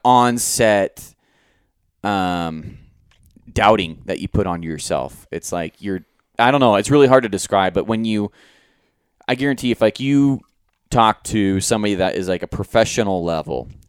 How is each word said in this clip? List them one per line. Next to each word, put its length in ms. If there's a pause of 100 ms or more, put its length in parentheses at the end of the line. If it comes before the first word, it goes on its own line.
onset, 1120 (880)
um, 760 (720)
doubting 560
that 140
you 80
put 180
on 160
yourself. 680
It's 220
like 280
you're, 240 (340)
I 120
don't 100
know. 160
It's 140
really 160
hard 160
to 60
describe, 460
but 120
when 180
you, 280 (960)
I 60
guarantee 360
if, 100
like, 200
you 400 (500)
talk 340
to 360
somebody 340
that 220
is, 120
like, 140
a 40
professional 800
level, 440 (200)